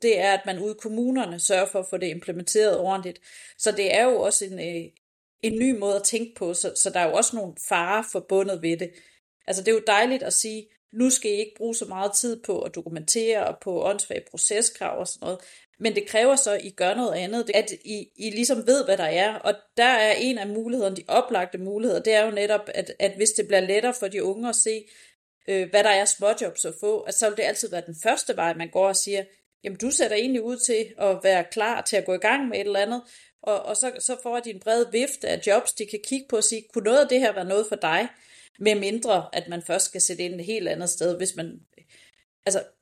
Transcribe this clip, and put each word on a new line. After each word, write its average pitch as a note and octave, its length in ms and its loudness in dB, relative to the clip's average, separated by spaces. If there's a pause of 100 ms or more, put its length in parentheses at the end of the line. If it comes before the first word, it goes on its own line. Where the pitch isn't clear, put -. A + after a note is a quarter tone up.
det A3 160 4
er, G3 140 4
at F#3+ 140 0
man F#3 120 -4
ude G#3 120 -4
i G#3+ 120 -12
kommunerne A3 580 -2
sørger F#3+ 260 4
for F#3+ 120 -4
at F#3 120 -4
få F#3+ 60 -4
det F3+ 120 -4
implementeret F3+ 680 0
ordentligt. F#3 420 -4 (380)
Så G#3+ 140 0
det G3 220 2
er G#3+ 100 6
jo B3+ 160 4
også G3+ 240 2
en, F#3+ 80 -10
øh, E3+ 380 -8 (520)
en A3 160 -2
ny B3 200 2
måde G3+ 180 0
at G3+ 60 0
tænke A#3 320 -2
på, F3 200 -4
så, - 180 -4 (100)
så G3 80 2
der F#3 100 0
er E3+ 80 2
jo D#3+ 60 0
også A#3 220 2
nogle F#3 180 -8 (140)
farer F#3+ 340 0 (100)
forbundet F#3+ 500 0
ved E3 140 0
det. E3+ 140 -8 (560)
Altså, F#3 160 -4
det G3+ 60 2
er A3+ 60 6
jo A3 120 2
dejligt A#3+ 360 4
at - 100 -4
sige, A3 360 -2 (240)
"Nu B3 180 4
skal A3 200 0
I G3+ 40 2
ikke G#3+ 220 -4
bruge A3+ 180 -4
så - 100 -4
meget G3 280 -4
tid A#3 300 -2
på F#3 180 -4
at - 140 -8
dokumentere F3+ 720 0
og E3+ 160 -4
på F3 220 -4
åndssvage G3+ 460 -2
proceskrav - 680 -2
og F3+ 100 -6
sådan - 180 -10
noget." F3+ 140 -6 (420)
Men A3 120 0
det G3+ 140 -2
kræver B3 280 4
så, G#3+ 160 0
at G3+ 120 -4
I F#3+ 60 -12
gør F#3 240 0
noget A3+ 200 -2
andet, G3+ 400 -4
at G#3+ 180 2 (120)
I, G#3 320 -10
I G#3+ 140 -6
ligesom A3+ 360 0
ved, C4 180 6
hvad G3 120 2
der F3+ 80 -2
er. F3+ 300 2
Og G#3 200 -2 (220)
der A#3 80 6
er A3 280 6
en B3 260 0
af G3+ 100 -6
mulighederne, A3 480 -2
de E3+ 120 -12
oplagte G3 500 0
muligheder, G3+ 440 -2
det A3 100 2
er G#3+ 120 6
jo A3 60 0
netop, G#3 440 -2
at, - 240 -6
at G3 180 2
hvis G#3+ 140 2
det G#3 160 -2
bliver G3 140 6
lettere G#3 340 0
for G3+ 140 -6
de F#3+ 160 -4
unge G#3+ 240 -4
at A3 80 -2
se, A3 280 0 (640)
øh, F#3 220 -2
hvad G#3 140 6
der A3 60 6
er G3 140 4
småjobs G3+ 600 0
at E3 160 -6
få, G#3 200 0
at - 140 -8
så A3 140 2
vil G#3 80 -2
det G#3+ 60 -2
altid F#3+ 280 -2
være F3 160 -6
den E3 160 -14
første A#3 340 0
vej, E3+ 180 0
man E3 160 -8
går F#3+ 180 4
og F#3+ 80 0
siger, G3 280 -2 (400)
"Jamen, G3 140 -8
du A#3+ 120 -2
ser A#3+ 180 2
da G#3 60 0
egentlig A#3+ 280 0
ud A#3+ 140 -4
til A3 300 0 (120)
at F#3+ 240 2
være F#3 300 4
klar A3+ 300 0
til - 140 -2
at F#3+ 80 2
gå F#3 100 0
i F3+ 40 -2
gang B3+ 300 2
med G3+ 120 -2
et G3+ 60 -4
eller G3 140 0
andet." A#3 220 -2 (400)
Og, G#3 200 0
og G#3+ 140 -4
så, B3+ 220 -2
så B3 240 -4
får A#3+ 180 -4
de A#3 100 -10
en F#3+ 100 -12
bred A#3 320 2
vifte - 360 -2
af E3 180 -2
jobs, G#3 260 4
de G#3+ 140 -6
kan G#3 180 -8
kigge C4+ 240 -4
på A#3 80 0
og G#3+ 80 2
sige, A3 200 0 (100)
"Kunne G#3+ 100 -2
noget A#3+ 140 6
af C#4+ 100 6
det B3+ 120 4
her A3 120 2
være F#3+ 120 -4
noget G3+ 240 0
for G3+ 80 -2
dig?" F3 320 0 (500)
Med G#3 160 4
mindre, G3+ 580 0
at E3 160 -4
man E3+ 140 -8
først F#3 240 0
skal F#3 140 -6
sætte F3 240 0
ind F3 100 -6
et F3 120 -10
helt G#3 220 -2
andet E3+ 220 -2
sted, E3+ 260 0
hvis F3+ 200 -4
man, E3 240 -10 (840)
altså, - 160 2 (200)